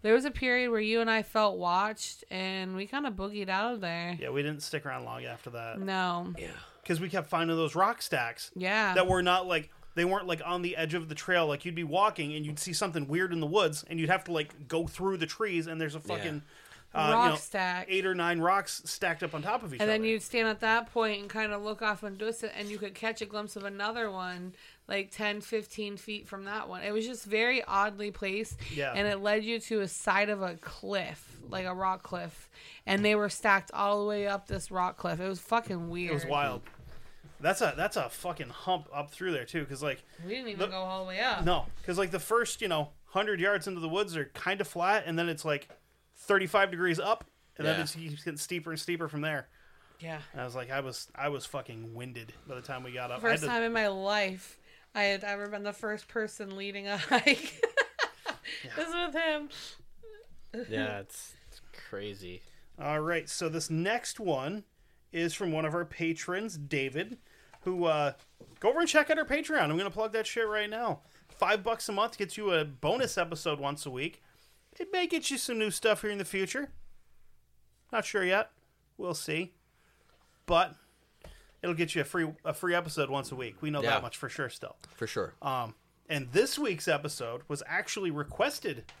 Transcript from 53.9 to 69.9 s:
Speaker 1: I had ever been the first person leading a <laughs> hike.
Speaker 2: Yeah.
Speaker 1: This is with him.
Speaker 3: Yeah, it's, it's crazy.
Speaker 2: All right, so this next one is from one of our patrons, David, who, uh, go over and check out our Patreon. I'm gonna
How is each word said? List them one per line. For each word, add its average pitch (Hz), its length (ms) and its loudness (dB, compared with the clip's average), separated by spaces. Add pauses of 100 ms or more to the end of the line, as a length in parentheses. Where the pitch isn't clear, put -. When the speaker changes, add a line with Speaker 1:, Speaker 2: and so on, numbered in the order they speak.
Speaker 1:
I 208 100 2
had 196 180 2
ever 202 260 -4
been 208 160 -6
the 202 100 -2
first 214 340 -6
person 214 480 -4
leading 196 320 -6
a 202 80 0
<laughs> - 0 -
hike. 262 680 4 (1000)
Speaker 2:
Yeah. - 120 -10
Speaker 1:
This 330 120 -2
is 330 60 -6
with 349 200 -2
him. 302 340 0 (1200)
Speaker 3:
Yeah, 107 300 -2
it's, - 340 -16 (140)
it's - 120 -18 (280)
crazy. 95 540 -8 (360)
Speaker 2:
All 151 220 -2
right, 160 280 -2
so - 200 -2
this 156 220 -4
next 190 500 0
one 170 440 -2 (480)
is 165 220 0
from 175 180 -2
one 156 120 0
of 156 100 0
our 175 100 0
patrons, 175 720 -4
David, 147 640 -2 (440)
who, 185 240 0
uh, 147 260 4 (480)
go 196 100 6
over 294 100 4
and 339 80 4
check 302 220 6
out 311 80 6
our 311 60 2
Patreon. 302 460 2
I'm 156 60 2
gonna 196 140 0